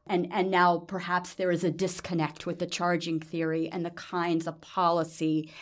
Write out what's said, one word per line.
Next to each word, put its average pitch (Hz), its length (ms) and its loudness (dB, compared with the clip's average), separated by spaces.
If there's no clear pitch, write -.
and, 175 240 0
and 185 180 2
now 180 300 6
perhaps 180 560 -4
there 185 160 2
is 170 120 2
a 180 60 4
disconnect 170 800 -2
with 175 100 -4
the 180 80 -2
charging 170 540 0
theory 160 500 -2
and 175 160 -4
the 170 60 -4
kinds 170 560 -2
of 160 120 -8
policy 160 920 0